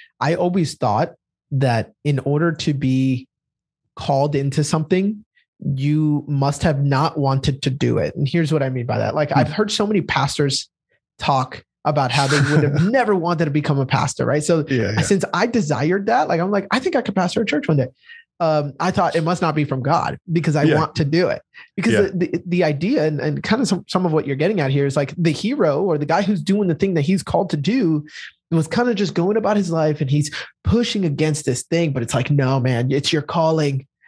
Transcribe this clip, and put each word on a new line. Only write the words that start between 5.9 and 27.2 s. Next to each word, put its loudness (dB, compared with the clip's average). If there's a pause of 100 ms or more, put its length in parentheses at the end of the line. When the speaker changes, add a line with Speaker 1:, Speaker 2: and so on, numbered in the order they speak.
Speaker 1:
must 0
have 0
not 0
wanted 0
to 0
do 0
it. -2
And -2
here's 0
what 2
I -2
mean -4
by -2
that. -2
Like, -2
Speaker 2:
Hmm. 2
Speaker 1:
I've 0
heard -2
so -2
many 0
pastors -2 (500)
talk -2 (220)
about 0
how 2
they 2 (140)
would 4
have 2
Speaker 2:
<laughs> 2
Speaker 1:
never 2
wanted 0
to -2
become 0
a 0
pastor, -2
right? 0
So 0
Speaker 2:
Yeah, 0
yeah. 0
Speaker 1:
since 0 (100)
I 0
desired 0
that, 2
like, 0
I'm -2
like, -2
"I 0
think -2
I 2
could -6
pastor 0
a 0
church -2
one 4
day." 0 (540)
Um, 0
I 0
thought, 0
"It 2
must 0
not 2
be 2
from -4
God 0 (140)
because 2
I 4
Speaker 2:
Yeah. 4
Speaker 1:
want 0
to 0
do 2
it." -4 (340)
Because 2
Speaker 2:
Yeah. 4
Speaker 1:
the, 2
the, -2
the 2
idea 0
and, -2
and -4
kind 0
of 0
some, -2
some 0
of 0
what 0
you're -2
getting 0
at 0
here 2
is, -2
like, -2
the 2
hero 0
or 0
the -4
guy 2
who's 0
doing 0
the 2
thing 0
that 2
he's 0